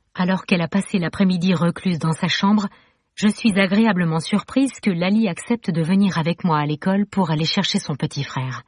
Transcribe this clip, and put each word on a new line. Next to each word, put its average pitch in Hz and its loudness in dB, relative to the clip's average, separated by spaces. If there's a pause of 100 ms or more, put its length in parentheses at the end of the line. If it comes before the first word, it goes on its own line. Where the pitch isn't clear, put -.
(140)
alors 185 0
qu'elle 180 0
a 165 -2
passé 196 -2
l'après-midi 185 2
recluse 170 0
dans 160 0
sa 175 -2
chambre, 202 2 (480)
je 196 2
suis 202 2
agréablement 185 2
surprise 233 -2
que 202 2
Lali 190 2
accepte 202 -4
de 165 0
venir 180 2
avec 165 -2
moi 156 2
à 147 0
l'école 190 0
pour 185 0
aller 156 0
chercher - -2
son - -6
petit 139 -6
frère. 127 -8